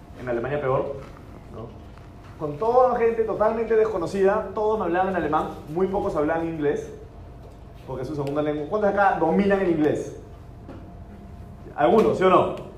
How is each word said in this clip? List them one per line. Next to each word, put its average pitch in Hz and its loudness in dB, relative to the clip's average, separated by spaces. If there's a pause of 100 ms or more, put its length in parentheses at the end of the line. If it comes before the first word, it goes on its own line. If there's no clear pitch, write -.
(200)
en 123 -12
Alemania 127 -4
peor, 135 -2 (580)
¿no? 110 -14 (720)
Con 147 -6
toda 240 4
gente 226 2
totalmente 220 0
desconocida, 196 2
todos 214 0
me 185 -2
hablaban 185 2
en 190 -2
alemán, 156 0 (200)
muy 175 0
pocos 190 -2
hablaban 165 0
inglés, 151 -2 (960)
porque 131 -8
es 131 -6
su 151 -8
segunda 143 -2
lengua. 147 -2
¿Cuántos 202 2
de 202 2
acá 190 4
dominan 190 2
el 175 2
inglés? 151 0 (1500)
Algunos, - 6
¿sí 180 2
o 185 8
no? - 4 (220)